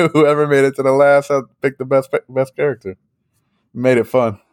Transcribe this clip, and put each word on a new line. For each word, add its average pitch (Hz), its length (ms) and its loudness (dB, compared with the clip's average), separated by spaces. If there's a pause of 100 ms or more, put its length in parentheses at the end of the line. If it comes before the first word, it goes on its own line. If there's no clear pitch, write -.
(140)
whoever 151 340 2
made 139 160 2
it 135 120 -2
to 135 80 -6
the 131 80 2
last, 143 400 2
I'd 135 120 -2 (180)
pick 139 180 -4
the 131 60 -8
best, 135 240 -2 (200)
best 131 260 -6
character. 117 400 -6 (800)
Made 123 240 0
it 113 80 0
fun. 117 340 -2 (140)